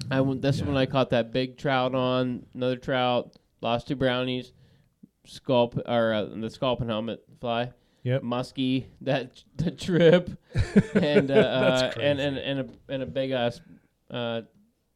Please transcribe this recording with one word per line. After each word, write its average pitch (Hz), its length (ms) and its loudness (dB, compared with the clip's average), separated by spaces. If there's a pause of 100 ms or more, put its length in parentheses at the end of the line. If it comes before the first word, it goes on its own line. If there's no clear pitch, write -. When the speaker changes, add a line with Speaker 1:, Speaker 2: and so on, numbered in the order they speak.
(100)
Speaker 1:
I 131 120 0
went, 135 180 -2
that's 139 180 0
the - 60 -4
Speaker 2:
Yeah. 143 60 -4
Speaker 1:
one 139 80 0
I 131 80 2
caught 131 240 0
that 117 200 0
big 127 280 -4
trout 131 360 0
on, 127 600 -2
another 127 220 -2
trout, 123 600 -2 (240)
lost 117 280 -2
two 147 80 -4
brownies, 127 560 -2 (720)
sculp-, 120 600 0
or, 113 280 2
uh, 107 100 0
the 104 240 -8
sculpin 123 400 -4
helmet 110 340 -4 (180)
fly. 120 320 -4 (320)
Speaker 2:
Yep. 127 180 0
Speaker 1:
Muskie, 127 640 -2 (160)
that, 131 480 -4
<laughs> - 60 -20
the 156 140 -2
trip, 170 600 4 (240)
Speaker 2:
<laughs> - 400 2
Speaker 1:
and, 151 360 4
uh, 135 40 2
Speaker 2:
That's 127 600 4
Speaker 1:
uh, - 40 -8
and, 143 200 2
and, 139 160 -2
Speaker 2:
crazy. - 120 -6
Speaker 1:
and 139 120 -2
a, 127 80 -6 (260)
and 135 80 -4
a 127 40 -8
big, 131 260 -4
uh, 131 40 0 (160)
s-, - 80 -14 (500)
uh, 117 320 -4 (540)